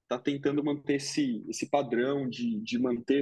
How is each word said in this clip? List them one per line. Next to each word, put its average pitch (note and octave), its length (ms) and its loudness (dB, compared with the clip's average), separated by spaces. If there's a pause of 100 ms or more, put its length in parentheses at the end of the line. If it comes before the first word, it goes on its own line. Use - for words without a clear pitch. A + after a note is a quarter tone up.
tá B2 100 0
tentando C#3+ 460 0
manter C#3+ 320 0
esse, C#3 520 0
esse - 220 -4
padrão C3+ 580 0
de, A2+ 320 -4
de A#2 180 -2
manter B2 440 2